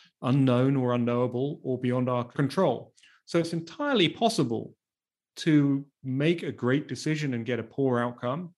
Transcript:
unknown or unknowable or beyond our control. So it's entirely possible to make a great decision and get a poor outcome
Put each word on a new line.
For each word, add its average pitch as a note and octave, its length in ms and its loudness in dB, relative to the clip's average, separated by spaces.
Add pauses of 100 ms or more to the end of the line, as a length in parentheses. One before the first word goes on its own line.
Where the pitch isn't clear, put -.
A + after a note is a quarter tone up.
(220)
unknown C3 540 4
or B2 180 0
unknowable B2 680 -2
or B2+ 160 -4
beyond B2 280 0
our B2 160 -2
control. C#3 680 -2 (320)
So E3+ 140 0
it's E3 140 -2
entirely F#3 560 0
possible A#2 680 -2 (600)
to C#3+ 460 4 (200)
make D3 400 0
a D3 80 -6
great B2+ 360 0
decision D3 460 -4
and A#2 120 -4
get A#2 140 -2
a A2 40 -6
poor B2 360 0
outcome B2 580 -4